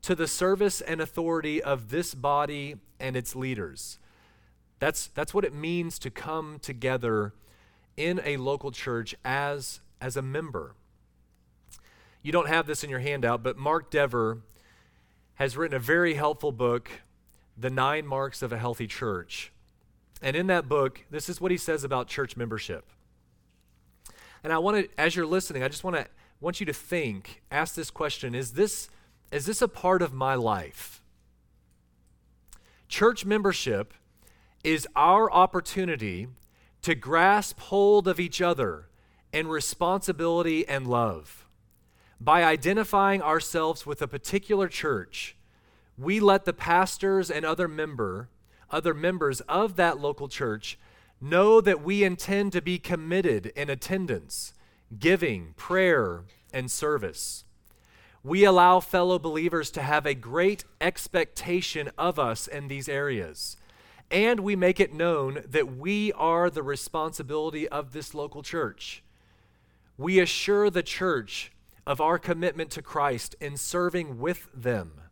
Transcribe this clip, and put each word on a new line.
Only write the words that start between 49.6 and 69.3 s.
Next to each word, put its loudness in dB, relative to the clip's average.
that 4
local -4
church -6
know 8
that 4
we 4
intend 0
to 0
be -2
committed 0
in -4
attendance, -4
giving, 2
prayer, 2
and -6
service. -4
We 6
allow 10
fellow 2
believers -2
to -6
have 2
a 0
great 0
expectation -2
of 0
us -2
in -10
these -8
areas, -4
and 2
we 0
make 4
it 4
known 0
that 0
we -2
are 2
the -4
responsibility -4
of -6
this -12
local -10
church. -6